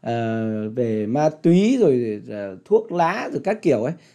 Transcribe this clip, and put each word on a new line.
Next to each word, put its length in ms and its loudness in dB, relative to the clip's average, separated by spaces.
ờ, 680 -4
về 380 -2
ma 220 2
túy, 520 4
rồi, 500 2
ờ, 340 -8
thuốc 280 0
lá, 400 0
rồi 120 -6
các 180 -2
kiểu 200 2
ấy. 100 -2